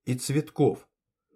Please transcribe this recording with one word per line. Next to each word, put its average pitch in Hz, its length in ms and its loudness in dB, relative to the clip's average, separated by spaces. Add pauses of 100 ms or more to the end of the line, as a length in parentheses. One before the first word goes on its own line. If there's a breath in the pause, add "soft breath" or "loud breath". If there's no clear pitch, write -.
и 127 100 -2
Цветков? 139 760 0 (480)